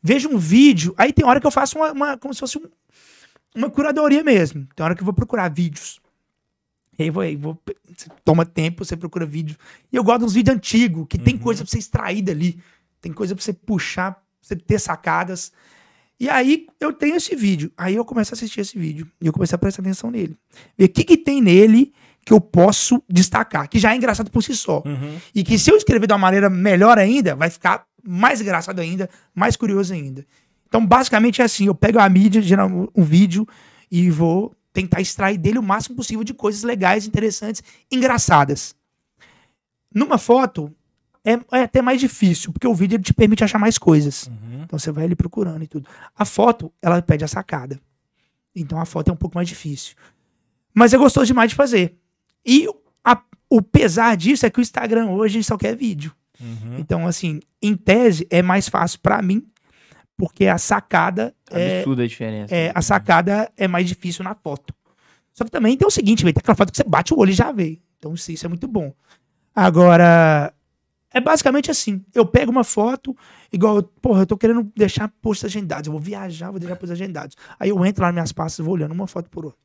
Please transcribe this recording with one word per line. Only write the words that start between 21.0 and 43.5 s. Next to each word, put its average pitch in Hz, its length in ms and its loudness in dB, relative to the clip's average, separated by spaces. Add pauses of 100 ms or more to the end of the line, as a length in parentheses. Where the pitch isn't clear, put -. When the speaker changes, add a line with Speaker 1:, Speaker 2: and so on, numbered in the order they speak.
Speaker 1:
que 339 120 6
tem 277 240 -2
nele 220 520 6 (300)
que - 120 2
eu 208 60 8
posso - 680 2
destacar. 175 580 0
Que - 120 -2
já 214 160 2
é - 20 -4
engraçado 226 340 -2
por 233 120 0
si 277 120 -4
só. 156 300 -4
Speaker 2:
Uhum. 143 320 -8 (180)
Speaker 1:
E 202 80 0
que 202 160 0
se - 120 2
eu 415 80 8
escrever 226 280 2
de 208 60 4
uma 202 60 2
maneira 196 320 4
melhor 196 480 4
ainda, 202 360 2
vai 151 140 -2
ficar - 380 -4 (200)
mais 202 340 0
engraçado 185 400 -4
ainda, 175 280 -6 (260)
mais 220 220 0
curioso 196 360 -2
ainda. 139 320 -12 (440)
Então, 226 180 0
basicamente 233 560 2
é - 20 6
assim: 202 220 0
eu 196 80 2
pego 214 240 2
a 196 100 6
mídia, 196 320 6
geral, 190 280 2 (260)
um 202 80 4
vídeo, 175 440 4 (440)
e 180 200 2
vou 170 440 -2 (180)
tentar 190 280 -2
extrair 196 360 -2
dele 196 220 -2
o 254 40 -2
máximo 214 340 -4
possível 226 260 -8
de 226 100 -8
coisas 208 300 -4
legais, 208 440 -2
interessantes, 214 560 -6 (280)
engraçadas. 190 840 2 (1160)
Numa 226 260 0
foto, 240 540 0 (520)
é, 220 80 2 (200)
é 254 100 2
até 254 200 0
mais 254 180 0
difícil, 190 520 -2
porque - 140 -6
o 240 80 2
vídeo 185 220 0
ele 196 60 -2
te - 100 0
permite 214 300 4
achar 214 160 0